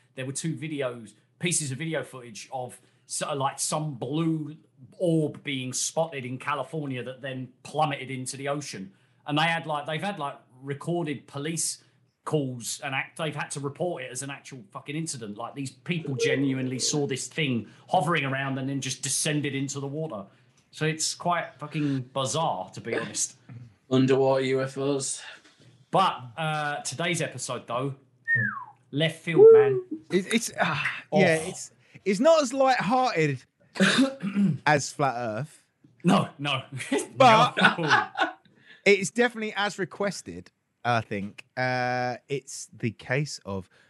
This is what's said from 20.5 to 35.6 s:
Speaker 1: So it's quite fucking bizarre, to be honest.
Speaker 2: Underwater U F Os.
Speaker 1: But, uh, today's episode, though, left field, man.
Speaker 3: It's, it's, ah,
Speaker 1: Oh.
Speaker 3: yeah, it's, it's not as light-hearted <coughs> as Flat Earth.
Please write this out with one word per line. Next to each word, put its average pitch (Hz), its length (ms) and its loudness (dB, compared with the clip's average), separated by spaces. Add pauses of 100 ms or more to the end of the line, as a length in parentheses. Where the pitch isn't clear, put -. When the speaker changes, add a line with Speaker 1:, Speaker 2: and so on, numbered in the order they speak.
Speaker 1:
So - 120 -4
it's 156 300 0
quite 170 460 -2
fucking 147 520 -2
bizarre, 131 580 -2
to - 100 -14
be 117 180 -4
honest. 107 380 -6 (520)
Speaker 2:
Underwater 135 540 4
U 131 200 0
F 131 160 -6
Os. 139 440 -2 (720)
Speaker 1:
But, 175 280 2 (160)
uh, 151 460 -4
today's 165 400 -2
episode, 127 460 -8
though, 131 260 -2 (960)
left 160 320 -2
field, 349 300 8
man. 415 280 8 (300)
Speaker 3:
It's, 185 160 2
it's, 226 340 0
ah, 165 240 0 (280)
Speaker 1:
Oh. 151 80 6
Speaker 3:
yeah, 170 160 6
it's, 165 340 -6 (340)
it's 190 160 2
not 320 200 8
as 247 120 0
light-hearted 233 920 2 (320)
<coughs> 196 920 2
as 151 260 4
Flat 135 240 0
Earth. 120 460 -6 (420)